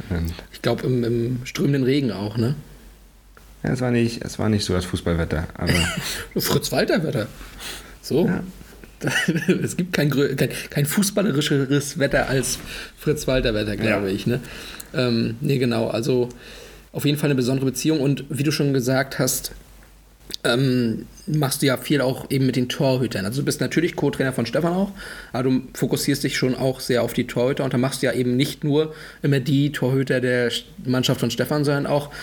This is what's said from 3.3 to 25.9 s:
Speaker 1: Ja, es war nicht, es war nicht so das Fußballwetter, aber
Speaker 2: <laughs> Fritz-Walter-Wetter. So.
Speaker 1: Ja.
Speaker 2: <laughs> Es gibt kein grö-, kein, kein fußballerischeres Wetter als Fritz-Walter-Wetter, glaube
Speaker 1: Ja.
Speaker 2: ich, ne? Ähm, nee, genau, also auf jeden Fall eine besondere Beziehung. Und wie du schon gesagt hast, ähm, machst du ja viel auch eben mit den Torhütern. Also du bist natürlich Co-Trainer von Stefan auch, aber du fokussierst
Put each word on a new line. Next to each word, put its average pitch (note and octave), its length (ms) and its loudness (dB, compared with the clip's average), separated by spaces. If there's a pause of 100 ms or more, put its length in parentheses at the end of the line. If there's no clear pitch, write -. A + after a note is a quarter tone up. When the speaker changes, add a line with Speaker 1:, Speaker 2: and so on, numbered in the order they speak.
Speaker 1:
Ja, - 100 0
es B2 80 -2
war B2+ 120 0
nicht, A#2 320 2
es - 140 -10
war G2 100 0
nicht G#2 160 2
so - 80 0
das F2+ 120 0
Fußballwetter, E2 680 -2
aber - 180 -2 (640)
Speaker 2:
<laughs> - 60 -2
Fritz-Walter-Wetter. D#3+ 880 0 (760)
So. C#3+ 240 2
Speaker 1:
Ja. - 160 0 (600)
Speaker 2:
<laughs> D3 100 -2 (500)
Es B2 140 -4
gibt F3+ 160 -4
kein D3 180 2
grö-, C#3 260 2
kein, C3+ 120 2 (220)
kein C#3+ 160 0
fußballerischeres C#3+ 1120 2
Wetter C3+ 320 2
als C3 280 0 (400)
Fritz-Walter-Wetter, B2 800 0
glaube G#2 320 2
Speaker 1:
Ja. F#2+ 60 0
Speaker 2:
ich, G2 120 -2
ne? B2 140 2 (540)
Ähm, A#2 480 0
nee, C#3 160 2
genau, A#2 300 0
also A#2+ 420 0 (640)
auf - 120 -4
jeden D3 140 2
Fall D3 100 2
eine C#3+ 60 4
besondere C3 320 2
Beziehung. D3+ 340 0
Und C3+ 300 0
wie C#3+ 120 -2
du D3+ 100 0
schon C#3+ 200 0
gesagt C3 460 0
hast, - 340 -2 (920)
ähm, B2 600 2 (220)
machst D3 340 0
du D3 60 2
ja B2+ 100 4
viel C#3+ 240 0
auch B2+ 300 -2
eben C3+ 160 2
mit B2+ 100 2
den B2 140 0
Torhütern. B2+ 560 0
Also C3 160 -2
du - 20 -4
bist C3 160 0
natürlich D#3+ 360 0
Co-Trainer C3+ 360 0
von A#2 140 0
Stefan D#3 260 0
auch, G3 200 0 (420)
aber B2+ 80 -2
du B2+ 200 2 (120)
fokussierst C3+ 500 2